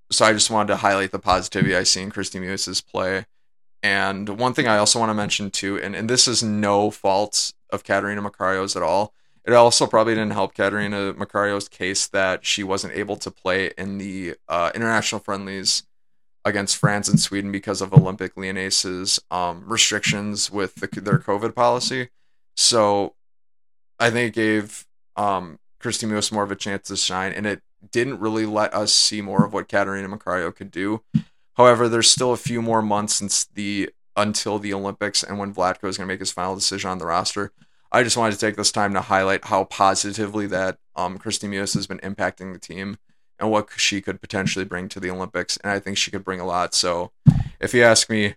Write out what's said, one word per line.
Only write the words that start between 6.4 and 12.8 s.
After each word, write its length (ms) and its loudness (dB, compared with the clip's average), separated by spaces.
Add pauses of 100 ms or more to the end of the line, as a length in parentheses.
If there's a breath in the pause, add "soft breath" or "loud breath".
no 480 2
fault 640 0 (160)
of 160 -6
Katerina 380 -2
Makario's 540 -2
at 60 -4
all. 300 0 (320)
It 80 0
also 340 8
probably 280 4
didn't 200 0
help 200 -2
Katerina 600 -2
Makario's 540 -2
case 400 -4
that 380 0
she 160 0
wasn't 320 -4